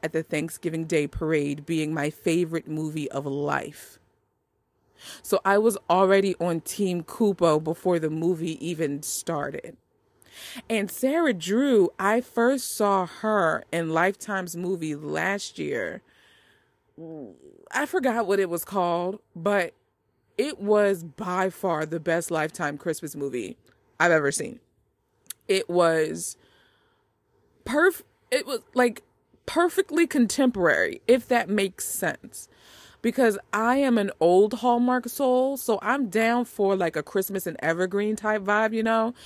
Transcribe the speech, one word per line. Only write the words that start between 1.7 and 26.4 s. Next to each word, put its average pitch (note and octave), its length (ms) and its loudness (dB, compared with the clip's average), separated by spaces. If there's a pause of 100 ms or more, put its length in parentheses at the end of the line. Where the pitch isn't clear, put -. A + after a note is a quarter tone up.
my D3 160 -2
favorite E3 560 -2
movie D#3 460 -6
of C#3 120 -6
life. C#3+ 760 -6 (1200)
So - 220 0
I G3 140 4
was A3 200 2 (100)
already F#3+ 520 4
on E3 220 -2
Team F3+ 420 -2
Cupo E3+ 580 2
before E3+ 380 0
the D#3 100 -2
movie D#3+ 560 -2
even D3+ 380 -4
started. D3 720 -6 (920)
And G#3 220 -2
Sarah D4 420 0
Drew, G3+ 640 2
I G#3 240 2
first B3 560 0
saw G3 300 2
her F#3 640 0
in E3 200 -2
Lifetime's F3+ 680 -2
movie E3+ 400 -4
last D#3 640 -4
year. C#3 420 -6 (1700)
I C#4 160 -2
forgot A#3+ 400 0
what G3 140 2
it F#3 100 0
was E3+ 140 -4
called, F3+ 560 -2 (160)
but F#3 360 0 (640)
it C#4 220 -2
was G3+ 460 2
by F#3 440 -2
far E3 380 -2
the D#3+ 140 -6
best E3+ 320 -2
Lifetime D#3 440 -4
Christmas D#3 380 -6
movie B2+ 420 -6 (440)
I've E3+ 100 6
ever D3 220 4
seen. - 260 -6 (880)
It F#3+ 240 0
was E3 640 0 (1300)